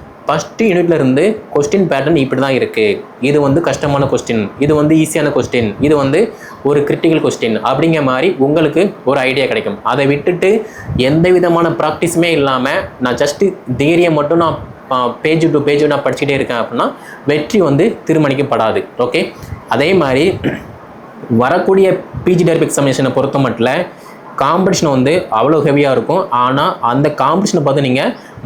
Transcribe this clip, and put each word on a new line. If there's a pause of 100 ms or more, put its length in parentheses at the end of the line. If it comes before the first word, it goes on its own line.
(260)
ஃபர்ஸ்ட்
யூனிட்ல
இருந்து (140)
கொஸ்டின்
பேட்டர்ன்
இப்படி
தான்
இருக்கு, (160)
இது
வந்து
கஷ்டமான
கொஸ்டின்,
இது
வந்து
ஈஸியான
கொஸ்டின்,
இது
வந்து (320)
ஒரு
கிரிட்டிக்கல்
கொஸ்டின்
அப்படிங்கிற
மாதிரி
உங்களுக்கு (100)
ஒரு
ஐடியா
கிடைக்கும்.
அதை
விட்டுட்டு (300)
எந்த
விதமான
பிராக்டிஸுமே
இல்லாம (300)
நான்
just (220)
தியரியை
மட்டும்
நான், (320)
ஆ,
page
to
page
நான்
படிச்சுட்டே
இருக்கேன்
அப்படின்னா (340)
வெற்றி
வந்து (100)
தீர்மானிக்கப்படாது. (140)
ஓகே, (360)
அதே
மாதிரி (920)
வரக்கூடிய (240)
பி
ஜி
டைப்
எக்ஸாமினேஷனை
பொறுத்த
மட்டும் (300)
காம்படிஷன்
வந்து
அவ்வளோ
ஹெவியா
இருக்கும்.
ஆனா
அந்த
காம்படிஷனை
பார்த்து
நீங்க (320)